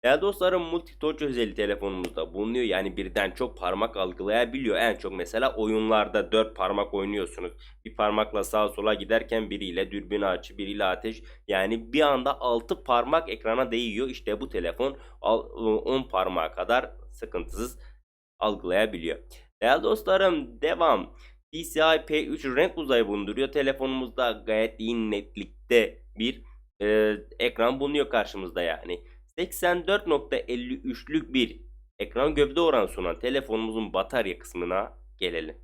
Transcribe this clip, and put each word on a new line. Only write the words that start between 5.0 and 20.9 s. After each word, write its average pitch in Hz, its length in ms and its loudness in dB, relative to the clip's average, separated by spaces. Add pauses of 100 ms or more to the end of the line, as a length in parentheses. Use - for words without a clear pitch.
mesela 107 440 -2
oyunlarda 110 760 2
dört 110 240 4
parmak 101 380 0
oynuyorsunuz. 98 580 -4 (320)
Bir 110 120 -14
parmakla 107 480 2
sağa 104 240 2
sola 104 260 0
giderken 110 560 0
biriyle 95 400 -4
dürbün 101 320 -4
açı, 92 360 -2
biriyle 101 260 -4
ateş. 95 380 -2 (260)
Yani 110 440 0
bir 147 80 4
anda 139 400 2
altı 117 440 0
parmak 131 440 2
ekrana 113 420 0
değiyor. 117 380 -2
İşte 127 320 -4
bu - 80 -8
telefon 110 480 -2 (240)
al-, 110 640 0
on 131 180 0
parmağa 92 500 0
kadar 113 380 0 (220)
sıkıntısız 107 680 -8 (600)
algılayabiliyor. 90 800 0 (440)
Değerli 135 200 4
dostlarım, 180 800 2
devam. 156 520 2 (380)